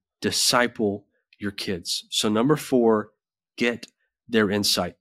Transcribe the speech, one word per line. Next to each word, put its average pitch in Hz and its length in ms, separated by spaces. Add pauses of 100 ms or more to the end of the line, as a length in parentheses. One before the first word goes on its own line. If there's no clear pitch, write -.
(200)
disciple 110 840 (320)
your 101 120
kids. - 600
So - 180
number 117 280
four, 113 540 (460)
get 120 300 (420)
their 110 220
insight. 98 500